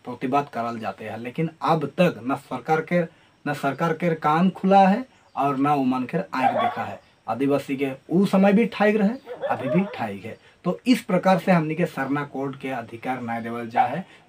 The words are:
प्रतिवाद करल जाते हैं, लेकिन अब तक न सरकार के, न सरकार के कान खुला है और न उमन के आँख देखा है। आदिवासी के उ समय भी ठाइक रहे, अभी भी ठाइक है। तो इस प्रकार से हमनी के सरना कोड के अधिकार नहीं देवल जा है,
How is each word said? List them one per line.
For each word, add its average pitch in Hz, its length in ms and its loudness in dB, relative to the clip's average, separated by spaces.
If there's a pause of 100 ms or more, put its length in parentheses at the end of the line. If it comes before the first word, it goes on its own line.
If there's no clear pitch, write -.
प्रतिवाद 131 500 -2
करल 117 240 -4
जाते 107 260 -10
हैं, 107 140 -10
लेकिन 123 320 -4 (120)
अब 151 240 0 (120)
तक 175 260 2
न 135 120 -2
सरकार - 460 -4
के, 180 180 0 (440)
न 147 100 -2
सरकार 147 380 -2
के 165 220 -2
कान 160 360 2
खुला 196 300 4
है 196 240 6 (320)
और 135 220 0
न 139 100 2
उमन 127 360 2
के 165 140 -4
आँख 127 360 0
देखा - 300 -2
है। 98 140 -10 (300)
आदिवासी 139 480 0
के 135 140 -2 (200)
उ 185 160 4
समय 196 260 4
भी 226 140 6
ठाइक 214 300 2
रहे, 208 140 2 (400)
अभी 120 180 -4
भी 180 160 2 (100)
ठाइक 101 300 -8
है। 110 120 -14 (280)
तो - 220 -2
इस 247 160 4
प्रकार 185 360 2
से 185 140 2
हमनी 156 220 2
के 170 120 0
सरना 139 380 -4
कोड 135 340 -8
के 139 120 -8
अधिकार 120 500 -8
नहीं 117 220 -6
देवल 117 260 -8
जा 117 140 2
है, 170 220 -4 (240)